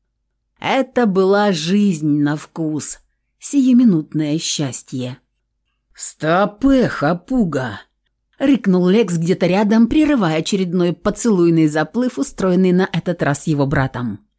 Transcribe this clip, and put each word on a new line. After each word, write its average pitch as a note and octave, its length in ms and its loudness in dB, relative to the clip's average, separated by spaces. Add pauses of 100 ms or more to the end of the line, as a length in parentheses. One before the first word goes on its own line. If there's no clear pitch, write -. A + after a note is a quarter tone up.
(600)
Это B3 460 -2
была G3 460 2
жизнь D#3+ 680 0
на D3 160 0
вкус, D3+ 600 -6 (400)
сиюминутное G3 1000 2
счастье. B2+ 800 -6 (760)
«Стоп, G3+ 720 -2
э, C4 220 4
хапуга!» D3 920 -4 (580)
рыкнул G3 500 2
Лекс F#3 280 2
где-то F3 300 0
рядом, G#3+ 400 2
прерывая A#3 540 0
очередной F3 520 -2
поцелуйный E3+ 720 2
заплыв, D#3 520 -2
устроенный F#3 540 0
на F3+ 200 2
этот E3+ 300 -4
раз C#3+ 240 -2
его C#3+ 200 0
братом. C3 640 -4 (100)